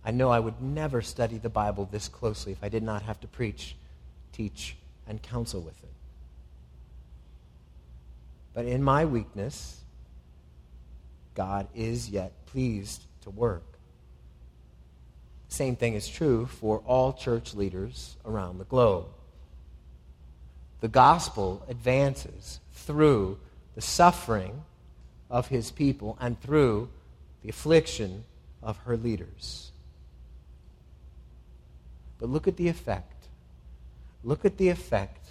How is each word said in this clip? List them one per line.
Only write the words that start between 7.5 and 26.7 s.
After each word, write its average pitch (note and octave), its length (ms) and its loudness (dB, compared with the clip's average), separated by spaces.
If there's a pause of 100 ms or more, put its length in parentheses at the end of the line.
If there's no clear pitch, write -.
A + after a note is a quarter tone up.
But A#2+ 120 -4
in B2 160 2
my C#3 220 6
weakness, A#2 760 -4 (1500)
God G2 400 -2
is A#2 340 -4
yet F#2+ 240 -4 (140)
pleased A2+ 560 -4 (200)
to G#2 80 -16
work. G2+ 340 -2 (1800)
Same C3 280 -2
thing A#2 180 0
is G#2 140 -4
true B2 380 2
for G#2+ 400 0
all B2+ 260 4
church A#2 420 -2
leaders G2 680 -6
around F#2+ 340 -6
the F#2+ 60 -10
globe. G2+ 420 6 (1700)
The A2+ 80 -2
gospel B2+ 800 6
advances B2+ 920 0 (120)
through C#3 680 4 (360)
the A#2 60 -12
suffering A#2+ 840 4 (680)
of B2 180 0
his A#2+ 220 -2
people B2 500 0
and A#2+ 200 -2
through B2+ 480 4 (540)